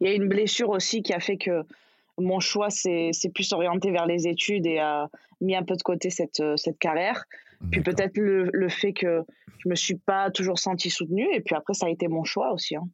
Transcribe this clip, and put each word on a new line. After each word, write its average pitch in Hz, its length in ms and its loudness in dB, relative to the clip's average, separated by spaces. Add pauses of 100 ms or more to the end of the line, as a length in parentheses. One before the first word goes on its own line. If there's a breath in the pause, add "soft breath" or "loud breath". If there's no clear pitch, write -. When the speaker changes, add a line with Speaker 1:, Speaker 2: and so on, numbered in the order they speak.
Speaker 1:
Il 180 60 2
y 190 40 4
a 202 40 2
une 202 140 2
blessure 208 420 2
aussi 202 320 0
qui 202 100 -2
a 175 60 -2
fait 196 180 -2
que 175 260 -2 (540 loud breath)
mon 185 220 0
choix 208 320 0
s'est, 170 420 0
s'est 180 180 -2
plus 190 220 -2
orienté 180 380 0
vers 175 160 2
les 170 220 0
études 175 380 0
et 160 120 2
a 151 300 0 (320 loud breath)
mis 185 160 0
un 180 80 0
peu 185 100 -2
de 175 80 -6
côté 180 280 0
cette, 170 280 -4
euh, 151 180 2
cette 160 220 -2
carrière. 175 460 0 (460 loud breath)
Puis 180 100 2
Speaker 2:
D'accord. 175 160 0
Speaker 1:
peut-être 190 220 0
le, 190 340 4
le 185 160 4
fait 196 240 0
que 170 300 0 (360 loud breath)
je - 100 -2
me 180 60 2
suis 170 220 0
pas 196 340 0
toujours 185 280 -2
sentie 185 320 -2
soutenue, 180 420 0
et 311 80 0
puis - 140 -2
après, 156 200 -2
ça 185 120 0
a 165 40 0
été 170 180 -2
mon 165 160 -2
choix - 280 -2
aussi, 165 240 -4
hein. 160 180 -6